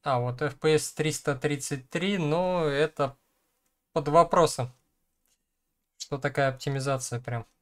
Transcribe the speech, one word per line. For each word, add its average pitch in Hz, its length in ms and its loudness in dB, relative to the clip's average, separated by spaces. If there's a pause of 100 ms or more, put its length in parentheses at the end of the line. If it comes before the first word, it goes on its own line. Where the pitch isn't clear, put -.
а, 131 180 0
вот 123 220 -4
F 139 180 -4
P 156 160 4
S - 160 0
триста 151 440 -2
тридцать 143 540 -6
три, 190 280 -2
но 170 480 0
это 143 520 0 (760)
под 147 140 -2
вопросом, 156 680 4 (1200)
что - 200 -8
такая 139 320 0
оптимизация 131 720 -4
прям. 117 240 -6 (160)